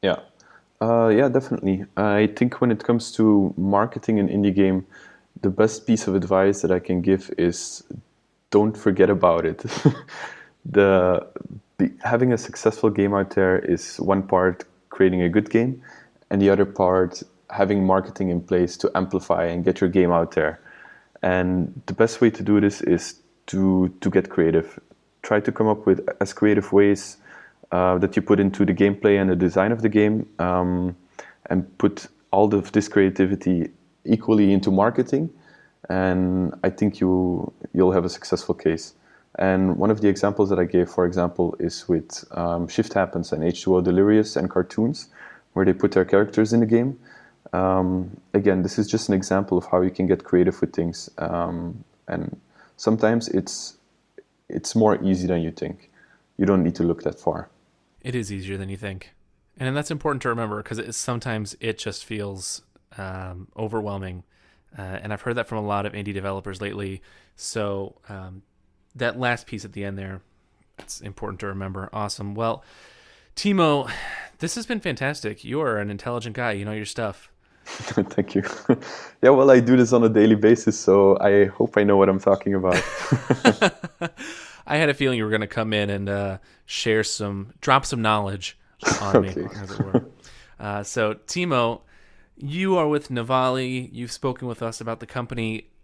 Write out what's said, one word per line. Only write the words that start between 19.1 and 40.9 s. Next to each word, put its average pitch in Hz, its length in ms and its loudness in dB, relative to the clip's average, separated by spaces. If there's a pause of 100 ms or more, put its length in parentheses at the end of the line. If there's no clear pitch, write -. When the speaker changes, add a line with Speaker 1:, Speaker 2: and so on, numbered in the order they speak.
Speaker 1:
and 85 180 -4
get 92 160 0
your 92 100 2
game 87 220 4
out 85 240 2
there. 78 240 0 (640)
And 90 640 0
the 95 80 -8
best - 260 2
way 117 100 6
to 110 140 -10
do 104 160 4
this 101 220 2
is - 380 -2 (260)
to, 92 540 2
to - 80 -2
get 92 220 2
creative. 82 480 0 (440)
Try 107 180 0
to 120 100 -2
come 110 160 0
up 107 180 0
with 95 160 4 (200)
as 98 120 -2
creative 104 400 2
ways, 101 440 2 (560)
uh, 90 260 2
that 92 160 -2
you 101 80 0
put 98 160 4
into 98 260 2
the 92 100 2
gameplay 101 460 2
and 95 100 2
the 90 60 2
design 92 360 2
of 113 100 -4
the 113 60 2
game, 104 400 2 (100)
um, 90 560 -2 (520)
and 90 320 -4
put - 280 0 (240)
all 104 240 4
of 95 160 0
this 104 160 0
creativity 95 840 0 (360)
equally 107 480 4
into 98 180 2
marketing. 123 580 2 (600)
And 92 760 0
I 95 80 0
think 101 300 -2
you, 92 520 0 (200)
you'll 92 200 4
have 90 120 2
a 90 40 -4
successful - 460 -6
case. - 400 -4 (420)
And 95 420 2
one 101 120 2
of 107 120 0
the 104 60 4
examples 101 420 0
that 92 80 2
I 90 60 2
gave, 87 260 0